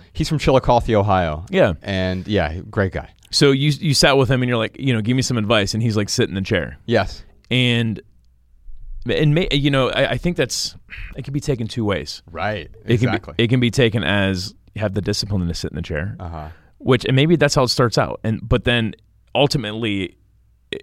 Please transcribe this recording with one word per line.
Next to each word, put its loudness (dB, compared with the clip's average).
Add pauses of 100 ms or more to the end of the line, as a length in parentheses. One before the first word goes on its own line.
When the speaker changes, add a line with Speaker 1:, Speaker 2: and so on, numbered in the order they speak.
(120)
Speaker 1:
he's -4
from 0
Chillicothe, 4
Ohio. 2
Speaker 2:
Yeah. 4 (100)
Speaker 1:
And, -4
yeah, 0 (120)
great 0
guy. -8 (200)
Speaker 2:
So 4
you, 2 (100)
you 0
sat 6
with 4
him 2
and 0
you're 0
like, -4
you 0
know, 0
"Give 0
me 0
some -2
advice." 2
And -2
he's 0
like, 0
"Sit 0
in -8
the -2
chair." -2 (100)
Speaker 1:
Yes. 0 (260)
Speaker 2:
And, 0 (1080)
and 2
may, 0
you 2
know, 2
I, 0
I -2
think -4
that's, -4 (400)
it -12
can -12
be -4
taken -4
two -4
ways. -4
Speaker 1:
Right. -6 (140)
Speaker 2:
It 0
Speaker 1:
Exactly. 0 (140)
Speaker 2:
can -14
be, 4
it 2
can 2
be 2
taken 2
as -2 (220)
have -4
the -2
discipline -2
to -2
sit -6
in -10
the -6
chair, -6
Speaker 1:
Uh-huh. -12 (300)
Speaker 2:
which, 2
and 0
maybe 4
that's 2
how 4
it 2
starts 0
out. -2
And, -2
but 0
then 0 (400)
ultimately -2 (560)
it, -8